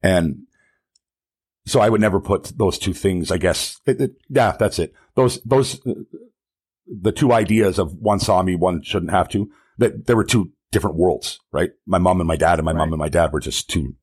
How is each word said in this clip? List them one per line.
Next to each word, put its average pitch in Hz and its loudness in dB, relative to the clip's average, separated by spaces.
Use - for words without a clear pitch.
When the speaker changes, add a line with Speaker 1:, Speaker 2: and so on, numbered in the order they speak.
Speaker 1:
And 85 0
so 123 2
I 104 4
would 110 2
never 98 2
put 98 -2
those 98 0
two 95 -4
things, 90 -2
I 90 0
guess. - -2
It, - 0
it, 135 -2
yeah, 127 2
that's 104 0
it. 82 -6
Those, 127 2
those, 131 0
uh, 117 -4
the 104 -4
two 131 2
ideas 107 2
of 92 -2
one 104 0
saw 92 2
me, 92 0
one 87 0
shouldn't 85 -6
have 92 0
to, 101 -4
that 113 0
there 120 4
were 107 2
two 98 0
different 90 -2
worlds, 87 0
right? - -2
My 90 0
mom 90 2
and 82 0
my 80 0
dad, 80 2
and 78 -2
my 80 0
mom 80 0
Speaker 2:
Right. 80 -4
Speaker 1:
and 78 -4
my 78 -2
dad 80 0
were 76 -2
just - -8
two 67 -4